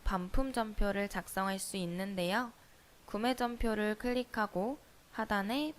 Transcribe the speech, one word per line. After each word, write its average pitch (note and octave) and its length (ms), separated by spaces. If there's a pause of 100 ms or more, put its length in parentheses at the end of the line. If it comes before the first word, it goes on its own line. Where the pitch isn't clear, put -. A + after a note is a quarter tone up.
반품 G3 500
전표를 G3+ 560
작성할 F#3+ 480
수 - 200
있는데요. F#3+ 760 (520)
구매 A#3 280
전표를 A3+ 600
클릭하고 A#3+ 840 (360)
하단의 A3 640